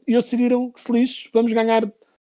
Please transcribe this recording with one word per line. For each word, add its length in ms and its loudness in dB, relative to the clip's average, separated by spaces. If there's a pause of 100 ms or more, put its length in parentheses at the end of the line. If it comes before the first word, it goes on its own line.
e 60 2
eles 120 2
decidiram 460 0
que 80 -20
se 120 -8
lixe, 420 -2
vamos 180 2
ganhar, 400 0 (440)